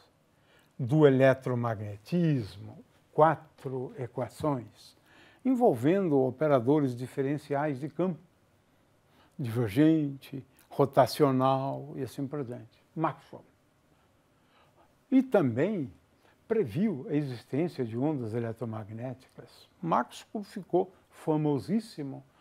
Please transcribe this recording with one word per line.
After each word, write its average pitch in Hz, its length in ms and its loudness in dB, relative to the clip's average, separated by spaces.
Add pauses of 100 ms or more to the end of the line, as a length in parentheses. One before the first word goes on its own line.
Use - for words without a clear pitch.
(800)
do 147 280 4
eletromagnetismo, 120 1800 0 (280)
quatro 139 840 0
equações, 127 1000 -8 (480)
envolvendo 180 760 2
operadores 131 720 2
diferenciais 139 840 -4
de 147 80 -8
campo, 175 320 -4 (1160)
divergente, 139 1040 0 (240)
rotacional 135 1300 2
e 143 60 -8
assim 135 240 -10
por 147 180 -8
diante. 117 400 -16 (100)
Maxwell. - 500 -6 (1700)
E 262 120 6
também 156 680 0 (540)
previu 180 640 -2
a 151 60 -4
existência 139 720 -4
de 110 120 -8
ondas 123 380 -4
eletromagnéticas. 113 1300 -10 (120)
Maxwell 208 640 -4
ficou 185 480 -4 (160)
famosíssimo 147 1160 -4 (160)